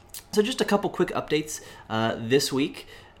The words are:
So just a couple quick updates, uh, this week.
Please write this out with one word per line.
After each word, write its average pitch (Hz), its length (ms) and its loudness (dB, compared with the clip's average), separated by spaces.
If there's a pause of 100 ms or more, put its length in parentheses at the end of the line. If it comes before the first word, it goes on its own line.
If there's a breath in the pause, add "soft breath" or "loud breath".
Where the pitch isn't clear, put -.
(320)
So 208 80 4
just 240 200 0
a 233 40 0
couple 202 240 2
quick - 200 0
updates, - 520 -2 (300 loud breath)
uh, 113 280 0
this 117 340 2
week. 139 340 -2 (340 loud breath)